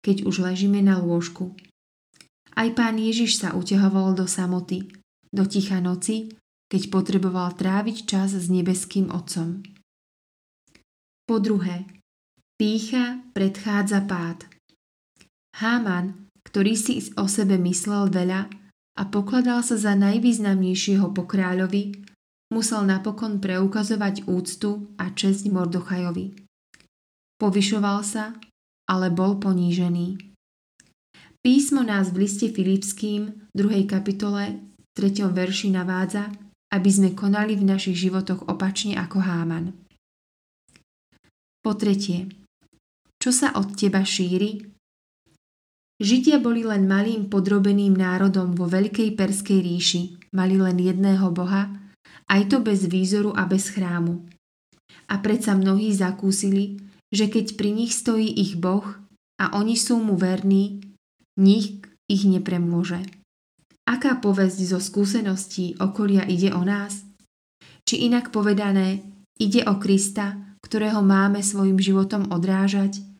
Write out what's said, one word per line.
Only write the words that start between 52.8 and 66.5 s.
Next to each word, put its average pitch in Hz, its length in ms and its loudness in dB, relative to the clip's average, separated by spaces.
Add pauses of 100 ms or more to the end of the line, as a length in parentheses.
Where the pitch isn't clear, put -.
výzoru 190 400 -2
a 190 160 -4
bez 190 240 -4
chrámu. 175 560 -6 (800)
A 196 160 -4
predsa 208 320 0
mnohí 196 400 2
zakúsili, 196 880 0 (320)
že 208 160 2
keď - 240 -2
pri 208 160 -2
nich 233 240 -2
stojí 220 320 0
ich 196 320 -2
Boh 185 400 -2 (400)
a - 160 -2
oni 220 240 0
sú 233 240 0
mu 202 160 2
verní, 196 640 2 (560)
nik 202 480 4 (240)
ich 196 160 2
nepremôže. 180 800 0 (800)
Aká 254 320 0
povesť 190 560 0
zo 180 80 -2
skúseností 196 960 -2
okolia 196 480 2
ide 185 240 2